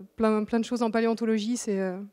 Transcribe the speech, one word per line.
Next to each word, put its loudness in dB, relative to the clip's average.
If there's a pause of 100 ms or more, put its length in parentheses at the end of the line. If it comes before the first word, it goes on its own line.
(140)
plein, 2
plein 0
de 0
choses -2
en 2
paléontologie, 0
c'est, -2
euh, -4 (140)